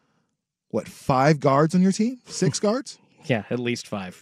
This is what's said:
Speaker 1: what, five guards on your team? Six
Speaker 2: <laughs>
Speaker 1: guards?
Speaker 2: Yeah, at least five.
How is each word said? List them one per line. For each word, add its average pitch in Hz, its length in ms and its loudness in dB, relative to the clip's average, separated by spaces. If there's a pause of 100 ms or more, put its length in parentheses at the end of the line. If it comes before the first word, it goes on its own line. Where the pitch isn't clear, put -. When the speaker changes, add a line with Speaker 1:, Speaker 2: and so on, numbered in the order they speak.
(680)
Speaker 1:
what, - 180 -6
five 139 540 2
guards 147 340 4
on 180 60 4
your 190 100 4
team? 240 340 -2
Six - 340 -2
Speaker 2:
<laughs> - 20 -12
Speaker 1:
guards? 220 360 -4 (280)
Speaker 2:
Yeah, 110 260 -2
at 123 80 -4
least 120 260 -4
five. 95 360 -10